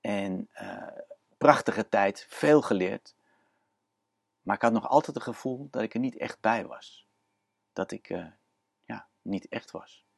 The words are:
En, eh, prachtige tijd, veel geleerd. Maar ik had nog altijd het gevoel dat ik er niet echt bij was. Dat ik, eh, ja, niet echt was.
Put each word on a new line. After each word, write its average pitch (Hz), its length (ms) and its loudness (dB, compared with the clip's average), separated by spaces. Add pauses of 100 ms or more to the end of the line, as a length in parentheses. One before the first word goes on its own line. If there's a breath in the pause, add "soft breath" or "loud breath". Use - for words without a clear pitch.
En, 98 520 -4
eh, 98 360 -14 (500)
prachtige - 500 6
tijd, 101 400 2
veel 151 340 6
geleerd. 98 520 -2 (1300)
Maar 101 140 -2
ik - 60 -4
had 117 100 4
nog 113 160 -2
altijd - 260 2
het - 100 -8
gevoel 131 460 -8
dat 113 120 -4
ik 110 120 -6
er 117 60 -2
niet 127 160 -4
echt - 240 -8
bij 110 260 0
was. - 420 -18 (640)
Dat - 180 -6
ik, - 200 -12
eh, 87 160 -8 (580)
ja, - 220 -14 (160)
niet - 260 -8
echt - 220 -10
was. - 360 -18 (100)